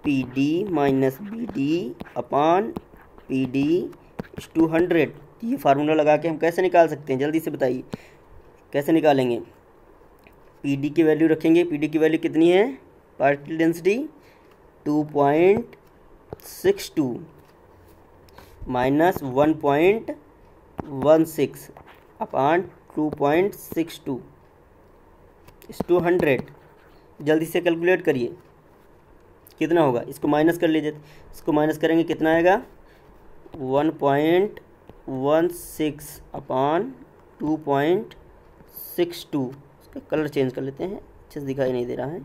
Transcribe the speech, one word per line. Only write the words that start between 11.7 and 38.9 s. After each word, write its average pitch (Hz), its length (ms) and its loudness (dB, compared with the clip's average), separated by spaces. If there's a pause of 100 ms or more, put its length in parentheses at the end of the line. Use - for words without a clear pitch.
की 151 100 -4
value 156 220 2
कितनी 160 300 2
है? 185 160 6 (540)
Particle 143 380 0
density 170 400 2 (880)
two 151 200 0
point 151 680 2 (680)
six - 520 -2
टू 151 100 0 (1600)
माइनस 139 540 2
वन 139 300 2
पॉइंट 156 580 0 (680)
वन 147 480 2
six - 440 -6 (520)
upon 156 420 0 (320)
two 151 140 -2
point 156 440 0
six - 520 -8
two 127 140 -6 (1500)
is - 160 -12
two 175 120 4
hundred। 170 500 2 (720)
जल्दी 156 260 2
से 170 160 -2
calculate 175 400 2
करिए, 135 340 0 (1200)
कितना 160 220 2
होगा, 127 280 2
इसको 143 180 -6
minus 156 300 2
कर 170 100 0
लीजिए, 156 240 0 (400)
इसको - 220 -6
minus 151 240 0
करेंगे 165 260 0
कितना 160 300 0
आएगा, 180 280 4 (920)
वन 143 440 -2
पॉइंट 156 600 2 (480)
वन 143 480 0
six - 680 -8 (140)
upon 147 560 -2 (480)
two 156 260 -2
point 151 500 0 (720)
सिक्स - 440 -6